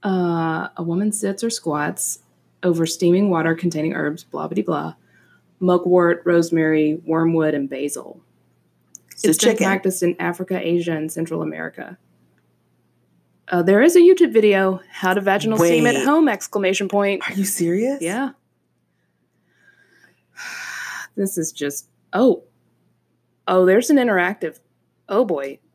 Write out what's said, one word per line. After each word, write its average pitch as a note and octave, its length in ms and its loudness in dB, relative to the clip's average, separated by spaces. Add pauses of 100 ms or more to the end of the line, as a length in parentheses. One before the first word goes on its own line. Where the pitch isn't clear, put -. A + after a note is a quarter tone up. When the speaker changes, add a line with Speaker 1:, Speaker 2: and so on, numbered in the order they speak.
Speaker 1:
Uh, E3+ 720 -2
a F3 80 -8
woman F3+ 300 -2
sits G3 300 -6
or A#3 60 -2
squats D3+ 720 -6 (420)
over E3 240 0
steaming F#3 440 2
water E3 260 0
containing D#3+ 380 -4
herbs, D3+ 320 -6
blah, D#3 220 -10
blah, F3+ 160 -4
blah, D#3+ 300 -6 (640)
mugwort, F3 680 2
rosemary, D#3+ 800 2
wormwood, D#3+ 480 0
and C#3 160 -4
basil. C#3 500 -10 (960)
Speaker 2:
So - 140 0
Speaker 1:
It's D#3 80 2
been - 140 4
Speaker 2:
chicken. G3 160 0
Speaker 1:
practiced F#3+ 360 -2
in F3 160 0
Africa, F3+ 420 -6
Asia, E3+ 320 -2
and D#3 180 -6
Central E3 300 -6
America. D#3+ 560 -12 (1500)
Uh, F3 140 0
there G3 200 4
is E4+ 140 6
a F4+ 40 8
YouTube F4 340 8
video, F#3+ 480 4 (100)
"How F#3 220 -2
to G3+ 80 0
Vaginal G3+ 380 0
Steam E3+ 280 4
at A#3+ 80 2
Speaker 2:
Wait. C3+ 100 0
Speaker 1:
Home!" D4+ 220 4
exclamation G3 600 -2
point. G3+ 400 0
Speaker 2:
Are - 40 -12
you G3 120 -2
serious? G3+ 560 -2
Speaker 1:
Yeah. A3 300 -4 (2000)
<sighs> - 360 -14 (440)
This G3 220 -4
is D#3+ 140 -6
just, - 360 -8 (240)
oh. A3+ 320 2 (1040)
Oh, F#3 180 4
there's G#3+ 260 2
an D4 60 6
interactive. F#3+ 600 -2 (500)
Oh, G#3+ 180 0
boy. C#3 340 -6 (160)